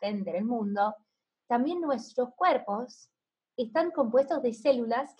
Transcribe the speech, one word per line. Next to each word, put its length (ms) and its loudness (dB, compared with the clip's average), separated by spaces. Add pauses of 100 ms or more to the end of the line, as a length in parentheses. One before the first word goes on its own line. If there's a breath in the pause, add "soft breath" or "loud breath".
gente 300 -4
en 60 -2
el 80 -2
mundo, 500 0 (520)
también 320 0
nuestros 560 -2
cuerpos 720 0 (460)
están 360 0
compuestos 500 2
de 120 0
células 680 0